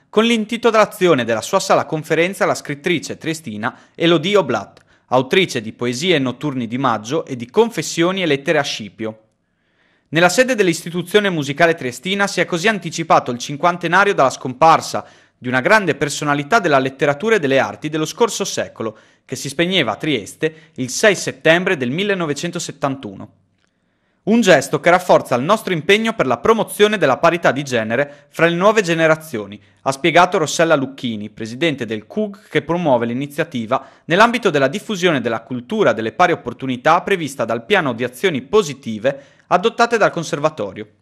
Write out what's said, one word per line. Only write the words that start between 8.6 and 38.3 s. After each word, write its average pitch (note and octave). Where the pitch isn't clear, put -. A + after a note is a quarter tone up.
Scipio. A2
Nella E3+
sede B3
dell'istituzione F3+
musicale D#3
triestina F#3
si F#3
è -
così F3
anticipato E3
il A#2+
cinquantenario F3
dalla D3+
scomparsa B2+
di A#2+
una B2+
grande F#3+
personalità D3
della D#3+
letteratura C#3+
e -
delle C3+
arti G#2+
dello D#3
scorso G#3
secolo, A2
che C3
si C#3+
spegneva E3+
a G2+
Trieste D3+
il B2+
sei G#3
settembre E3+
del A#2+
millenovecentosettantuno. D3+
"Un A#3
gesto D3+
che F3
rafforza F3
il B2
nostro G3
impegno G#3
per E3
la A#2+
promozione G#3+
della C3+
parità E3+
di C3+
genere B2
fra -
le E3+
nuove G#3
generazioni", D#3
ha C3+
spiegato E3+
Rossella E3
Lucchini, A#2
presidente B2+
del G#2+
cug G#3
che D3+
promuove D3
l'iniziativa C3
nell'ambito A3
della C#3
diffusione E3+
della A2+
cultura C3
delle A2
pari E3+
opportunità C3
prevista E3+
dal A#2
piano E3
di A#2
azioni D3+